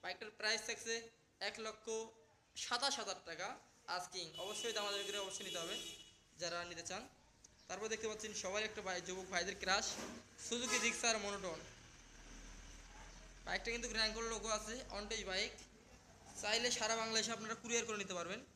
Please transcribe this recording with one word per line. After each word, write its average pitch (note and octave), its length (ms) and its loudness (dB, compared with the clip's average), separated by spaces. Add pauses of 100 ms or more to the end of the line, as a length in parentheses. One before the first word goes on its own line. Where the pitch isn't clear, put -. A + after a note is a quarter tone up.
বাইকটার F#3+ 360 -6
প্রাইস A3 300 4
থাকছে A3+ 240 0 (540)
এক G#3+ 80 -2 (100)
লক্ষ A3 200 -6 (760)
সাতাশ B3+ 380 4
হাজার G3 180 -2 (100)
টাকা E3 180 -2 (480)
আস্কিং। F3+ 300 -4 (180)
অবশ্যই G#3+ 320 -2
দাম G#3 120 2
আমাদের G3+ 380 0
অবশ্যই F#3+ 220 -6
নিতে F#3 160 -2
হবে F#3 120 -2 (680)
যারা F3 160 2 (140)
নিতে E3+ 180 -8
চান। F#3+ 120 -2 (680)
তারপর G3 260 -2
দেখতে A3 160 0
পাচ্ছেন G#3+ 220 -4 (100)
সবার G3+ 280 2
একটা G#3+ 180 -6
ভাই, F#3 100 0 (100)
যুবক F#3 260 -4
ভাইদের F#3 300 2
ক্রাশ G3 220 6 (600)
সুজুকি A#3+ 400 2
জিক্সার A#3 300 6 (100)
মনোটন। F#3+ 340 -2 (1900)
বাইকটা G3 280 2
কিন্তু A#3 120 -2 (100)
র্যাঙ্কোর A3 360 4
লোগো G#3+ 240 -2
আছে, G#3+ 180 -2 (220)
অনটেজ G#3+ 320 -2
বাইক। G3 240 2 (880)
চাইলে A3+ 280 6 (100)
সারা A3 220 6
বাংলাদেশে A3 360 4
আপনারা A3 260 -2
কুরিয়ার A#3 240 4
করে A3 160 0
নিতে F#3+ 160 -2
পারবেন। F3+ 200 -2 (160)